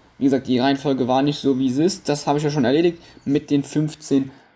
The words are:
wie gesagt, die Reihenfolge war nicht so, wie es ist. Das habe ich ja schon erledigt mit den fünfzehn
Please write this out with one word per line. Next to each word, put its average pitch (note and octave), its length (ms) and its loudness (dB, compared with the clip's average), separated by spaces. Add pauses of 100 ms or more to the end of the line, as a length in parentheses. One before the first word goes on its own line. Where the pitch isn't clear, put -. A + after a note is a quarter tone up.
(180)
wie - 60 0
gesagt, C3 240 0
die B2+ 100 2
Reihenfolge C3+ 500 0
war C3 140 2
nicht C#3+ 180 -2
so, C3+ 180 0
wie C3 100 0
es B2+ 100 -2
ist. F3 300 0
Das D3 180 -2
habe D3 120 0
ich D3+ 60 -2
ja D3 60 0
schon D3 140 0
erledigt E3+ 340 2 (260)
mit C#3+ 260 -2
den C#3+ 120 2
fünfzehn C#3 680 -2 (260)